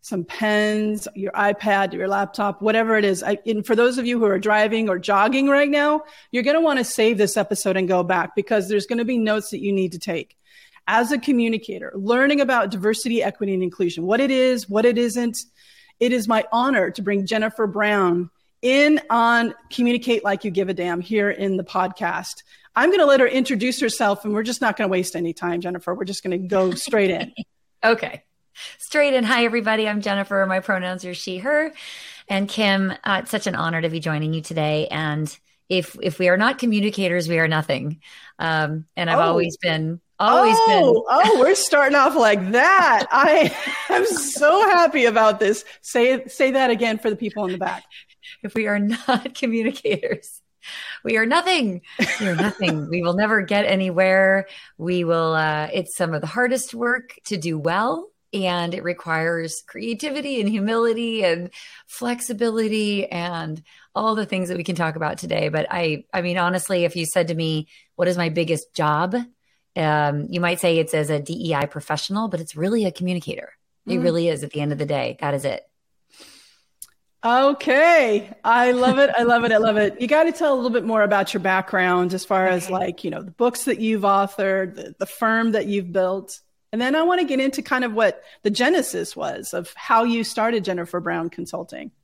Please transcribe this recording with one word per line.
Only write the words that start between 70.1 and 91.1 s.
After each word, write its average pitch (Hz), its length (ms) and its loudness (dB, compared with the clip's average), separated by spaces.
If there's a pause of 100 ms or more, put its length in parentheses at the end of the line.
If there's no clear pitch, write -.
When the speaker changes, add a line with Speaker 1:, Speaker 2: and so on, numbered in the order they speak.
Speaker 2:
you 175 100 -4
might 175 200 0
say 165 180 2
it's 160 160 -2
as 151 160 0
a 151 100 0
D 165 300 -8
E 156 40 0
I 143 120 0
professional, 196 640 -6
but 185 120 -6
it's 156 160 -14
really 202 300 0
a 180 40 -2
communicator. - 640 -6 (340)
It 123 120 -2
Speaker 1:
Mm. 165 40 -2
Speaker 2:
really 170 260 0
is 147 140 -4
at 147 100 -12
the 147 100 -4
end 147 100 -2
of 143 60 -6
the 147 80 -4
day. 131 340 -4
That 143 140 -2
is 135 100 -6
it. 131 200 -6 (1600)
Speaker 1:
Okay. 269 1200 4
I 240 300 4
love 254 240 4
it. 277 180 6
I 240 100 2
love 240 200 4
it. 226 80 2
I 220 60 6
love 220 180 4
it. 208 240 2
You 240 80 -2
gotta 311 240 4
tell 311 220 0
a - 20 0
little 247 140 -2
bit 233 140 0
more 220 180 2
about 202 320 2
your 196 80 -4
background 180 720 0
as 185 100 -6
far 190 240 2
as, 180 160 0
Speaker 2:
Okay. 185 80 -6
Speaker 1:
like, 185 320 -4
you 160 60 -4
know, - 120 -10
the 185 80 -16
books 240 340 -2
that 247 140 -2
you've 220 260 -2
authored, 196 720 0
the, - 240 -14
the 196 80 -4
firm 226 460 0
that 214 140 0
you've 196 260 -4
built. 190 480 -2 (320)
And 220 80 -4
then 262 160 0
I 320 60 2
wanna 359 220 2
get 269 140 -2
into 269 220 -2
kind 254 240 -2
of 233 80 -4
what 214 320 0 (200)
the 208 60 2
genesis 240 640 -2
was - 380 -8
of 175 240 -8
how 226 280 2
you 233 200 0
started 226 400 -2
Jennifer 180 360 -6
Brown 170 280 -4